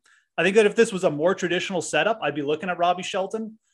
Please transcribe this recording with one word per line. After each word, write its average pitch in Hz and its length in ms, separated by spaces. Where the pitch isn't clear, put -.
I 165 60
think 190 140
that 214 100
if 202 100
this 226 160
was 180 120
a 175 60
more 156 240
traditional 180 460
setup, 180 420
I'd 147 120
be 147 80
looking 156 260
at 175 80
Robbie 180 260
Shelton, 208 560